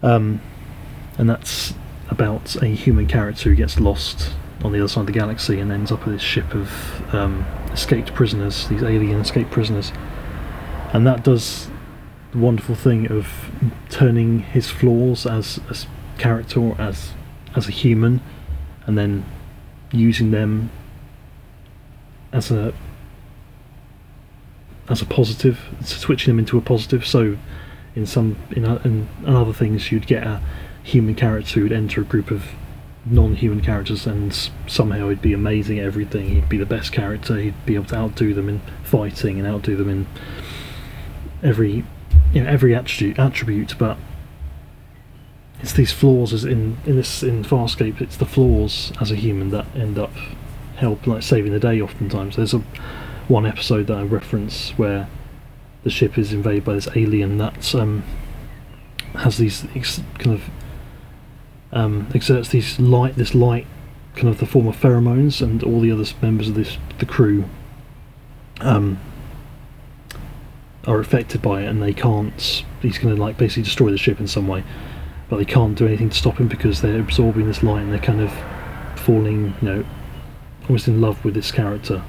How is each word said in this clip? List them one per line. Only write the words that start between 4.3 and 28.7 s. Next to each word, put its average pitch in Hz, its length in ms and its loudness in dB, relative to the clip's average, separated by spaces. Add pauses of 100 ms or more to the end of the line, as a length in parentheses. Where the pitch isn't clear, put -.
on 107 80 0
the 101 80 0
other 101 80 2
side 110 140 -2
of 104 60 -2
the 101 40 -4
galaxy 107 480 0
and 101 120 -2
ends 101 200 -2
up 107 140 -4
with 107 100 -2
this 98 60 -6
ship - 340 -2
of, - 580 -6
um, 98 320 0 (260)
escaped - 440 -2
prisoners, 101 540 0
these 110 140 0
alien 107 360 2
escaped 110 320 0
prisoners. 107 400 0 (1000)
And 110 120 6
that 123 180 4
does - 440 2 (640)
the 123 80 -2
wonderful 117 340 2
thing 113 380 2
of - 400 -4 (380)
turning 117 500 4
his 113 300 -2
flaws 123 560 4
as 113 420 -2
a - 40 -10
s-, - 160 -10 (300)
character 113 440 0
or 113 200 0
as, 101 300 -6 (440)
as 101 120 0
a 98 40 -6
human, 117 500 4 (680)
and 107 100 2
then 101 280 0 (680)
using 113 400 4
them 107 400 0 (1600)
as 123 180 0
a, 110 240 0 (2250)
as 120 120 0
a 110 40 -4
positive, 120 540 2 (240)
switching - 500 0
them 113 60 4
into 113 180 2
a 117 40 4
positive. 117 440 0
So 107 320 2 (580)
in 107 100 -2
some, 110 320 0 (140)
in, 117 140 0
o-, 117 180 0